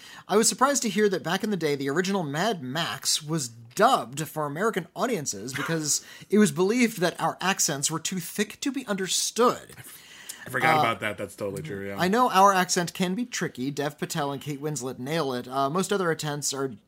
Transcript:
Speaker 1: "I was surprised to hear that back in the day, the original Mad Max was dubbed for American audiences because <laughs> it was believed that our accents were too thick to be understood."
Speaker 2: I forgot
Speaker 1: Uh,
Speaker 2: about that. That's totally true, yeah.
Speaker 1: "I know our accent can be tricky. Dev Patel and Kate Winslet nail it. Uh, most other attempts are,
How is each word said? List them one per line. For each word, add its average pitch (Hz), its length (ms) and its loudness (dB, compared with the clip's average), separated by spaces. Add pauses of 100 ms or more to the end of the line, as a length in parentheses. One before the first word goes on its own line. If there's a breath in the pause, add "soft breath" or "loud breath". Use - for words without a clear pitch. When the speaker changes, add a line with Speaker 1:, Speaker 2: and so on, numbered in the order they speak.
(260 loud breath)
Speaker 1:
"I 190 120 2
was 220 100 4
surprised 262 360 2
to 240 40 0
hear 208 220 2
that 170 120 -2
back 175 220 -2
in 220 60 0
the 208 60 0
day, 156 180 0
the 139 160 -2
original 185 320 0
Mad 165 400 -2
Max 127 600 -2
was 151 260 -2
dubbed 143 800 0
for 151 200 -4
American 175 400 -2 (100)
audiences 147 560 -4
because 151 500 -2 (140)
<laughs> - 140 -16
it 202 80 6
was 208 120 6
believed 208 500 2
that 170 200 0
our 160 220 0
accents 165 480 0
were 160 100 -2
too 180 200 -4
thick - 400 -4
to 285 120 -2
be 269 140 -6
understood." - 880 0 (720 loud breath)
Speaker 2:
I 127 40 -12
forgot 123 280 4
Speaker 1:
Uh, - 20 4
Speaker 2:
about 113 200 2
that. 107 180 -4
That's 104 180 -8
totally 98 260 -6
true, 98 260 -8
yeah. 98 100 -8
Speaker 1:
"I 175 100 2
know 240 220 4
our 190 240 8
accent 180 400 0
can 185 200 0
be 247 120 -4
tricky. 143 440 -4
Dev 143 280 -4
Patel 143 340 -2
and 139 80 -6
Kate 143 220 -8
Winslet 131 360 -6
nail 139 360 -2
it. 123 120 -6
Uh, 135 220 0
most 185 240 0
other 190 180 2
attempts 147 440 -2
are, 135 180 -4 (160)